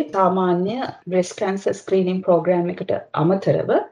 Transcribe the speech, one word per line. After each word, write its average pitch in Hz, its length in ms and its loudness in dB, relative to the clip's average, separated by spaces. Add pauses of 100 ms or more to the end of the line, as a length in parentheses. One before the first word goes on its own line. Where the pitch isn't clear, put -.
සාමාන්‍ය 185 680 0 (260)
බ්‍රෙස්ට් 180 340 -2
කැන්සර් 196 380 -2
ස්ක්‍රීනිං 185 480 0
ප්‍රෝග්‍රෑම් 175 480 2
එකට - 220 -6 (180)
අමතරව 156 600 0 (220)